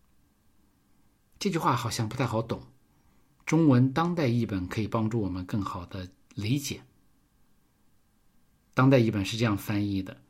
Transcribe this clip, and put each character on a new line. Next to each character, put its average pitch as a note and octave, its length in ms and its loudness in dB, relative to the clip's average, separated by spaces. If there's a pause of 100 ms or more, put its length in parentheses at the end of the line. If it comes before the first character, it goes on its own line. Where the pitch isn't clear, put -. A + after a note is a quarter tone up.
(1400)
这 G3+ 120 -2
句 E3 80 -2
话 D#3 160 0
好 A#2+ 160 -2
像 A2+ 180 -4
不 - 60 -10
太 B2+ 120 -2
好 A2+ 160 -2
懂， - 200 -6 (840)
中 D#3+ 220 4
文 C3 260 6
当 E3+ 200 -2
代 D#3 140 0
译 A#2 160 0
本 F#2 240 -4
可 A2 140 -4
以 G2+ 40 -4
帮 A2 220 -2
助 A#2 100 -4
我 F#2+ 120 -2
们 F#2 160 -6
更 G#2+ 160 -4
好 F#2 240 -8
地 F#2 200 -12 (280)
理 A2 240 -2
解。 - 240 -10 (1900)
当 C3 160 6
代 C3+ 80 8
译 A2 120 4
本 G#2 140 0
是 G2+ 120 -6
这 A#2 100 2
样 G#2 100 2
翻 G#2 280 -2
译 G2 180 -2
的 - 140 -12 (140)